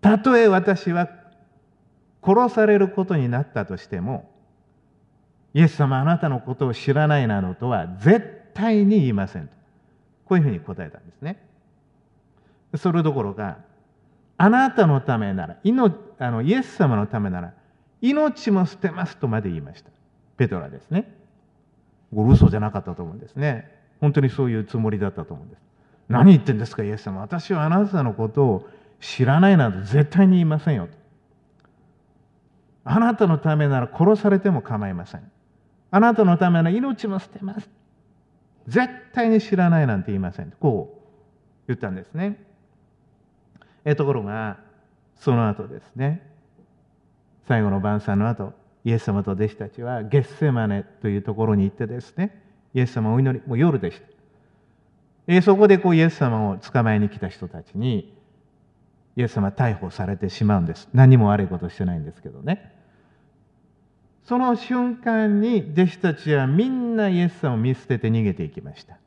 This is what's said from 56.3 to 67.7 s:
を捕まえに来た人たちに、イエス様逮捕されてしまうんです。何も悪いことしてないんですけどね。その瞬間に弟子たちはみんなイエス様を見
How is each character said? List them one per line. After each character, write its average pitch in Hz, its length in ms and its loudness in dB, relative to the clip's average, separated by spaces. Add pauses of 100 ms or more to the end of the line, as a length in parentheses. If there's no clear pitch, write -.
を 95 60 -6
捕 120 260 -2
ま 110 100 2
え 104 60 2
に 104 100 0
来 104 100 -16
た 98 80 -8
人 90 200 -14
た 82 160 -16
ち - 140 -18
に、 113 380 -6 (1000)
イ 123 80 -2
エ 117 40 -2
ス - 60 -8
様 98 160 -2
逮 113 260 -2
捕 92 140 -10
さ 95 160 -8
れ 98 100 -6
て 95 140 -6
し - 160 -6
ま 104 120 2
う 90 40 0
ん 85 40 -2
で 80 100 -6
す。 - 180 -20
何 131 240 8
も 107 120 4
悪 101 140 0
い 92 40 -6
こ 87 100 -8
と 87 100 -10
し - 80 -12
て - 80 -8
な 90 120 -4
い 82 40 -8
ん 73 60 -12
で 73 60 -14
す - 100 -20
け - 80 -16
ど 67 120 -20
ね。 - 320 -8 (1500)
そ 247 140 -2
の 247 180 2
瞬 247 420 -4
間 214 440 0
に 208 320 0
弟 185 140 4
子 - 120 -6
た 170 140 0
ち 151 200 -2
は 135 140 2
み 185 220 2
ん 240 260 -4
な 208 140 0
イ 175 100 0
エ 175 100 2
ス - 120 -14
様 131 140 -2
を - 20 -2
見 123 160 0